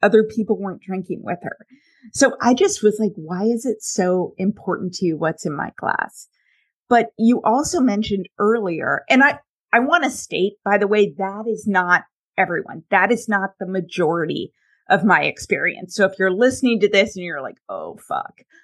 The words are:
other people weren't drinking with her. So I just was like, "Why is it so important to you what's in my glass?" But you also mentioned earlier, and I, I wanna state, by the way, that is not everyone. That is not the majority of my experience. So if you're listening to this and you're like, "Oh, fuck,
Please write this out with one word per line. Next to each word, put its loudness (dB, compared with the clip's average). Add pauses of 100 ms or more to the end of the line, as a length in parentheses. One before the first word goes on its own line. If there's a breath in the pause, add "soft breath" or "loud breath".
other 6
people -4
weren't -8
drinking -8
with -6
her. -10 (560 soft breath)
So 2
I 4
just 2
was 4
like, 0
"Why -6
is 0
it -4
so -2
important -4
to -4
you 0
what's -4
in -4
my -6
glass?" -6 (600)
But 2
you 4
also 0
mentioned 0 (100)
earlier, -2
and 6
I, 2 (340)
I 4
wanna 0
state, -4 (100)
by 2
the 2
way, 2
that -8
is -6
not 2 (320)
everyone. -4
That 2
is 0
not -2
the -8
majority -2 (380)
of 4
my 6
experience. -4
So 2
if 0
you're 2
listening 2
to 4
this 2
and -10
you're -8
like, -12 (140)
"Oh, -10 (100)
fuck, -8 (220 soft breath)